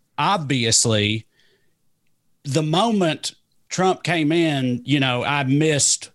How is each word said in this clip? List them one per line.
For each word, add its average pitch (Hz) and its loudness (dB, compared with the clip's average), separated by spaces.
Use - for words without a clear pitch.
obviously, 117 0
the 147 -2
moment 180 0
Trump 185 0
came 156 0
in, 139 0
you 143 2
know, 123 0
I 143 -2
missed 143 0